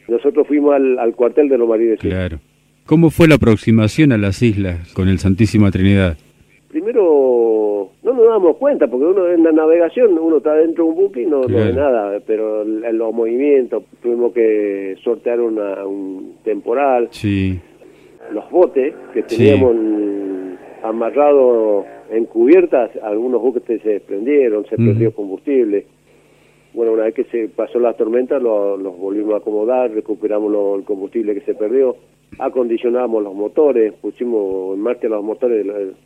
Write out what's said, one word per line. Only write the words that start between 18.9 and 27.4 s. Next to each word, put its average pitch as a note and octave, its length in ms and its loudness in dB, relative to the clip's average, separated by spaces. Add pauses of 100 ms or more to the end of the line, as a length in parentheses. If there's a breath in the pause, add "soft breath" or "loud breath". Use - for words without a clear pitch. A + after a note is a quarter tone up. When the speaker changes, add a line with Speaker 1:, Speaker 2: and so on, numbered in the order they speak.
Speaker 1:
que A2 140 -2
Speaker 2:
Sí. A2 100 -6
Speaker 1:
teníamos A2+ 400 4
en-, G2+ 800 -4 (260)
amarrados A2+ 1000 2 (260)
en A2+ 160 -2
cubiertas, C3+ 640 4 (120)
algunos A2 400 -2
buques A#2+ 240 -2
se A2 100 -2 (120)
desprendieron, G#2+ 800 -2
se A2+ 100 -8
Speaker 2:
Ujú. A#2 100 0
Speaker 1:
perdió A2+ 280 2
combustible. G#2 680 -2 (920 soft breath)
Bueno, A2+ 180 -2
una A2 120 0
vez A2 100 -2
que A#2+ 100 -4
se A2+ 240 -6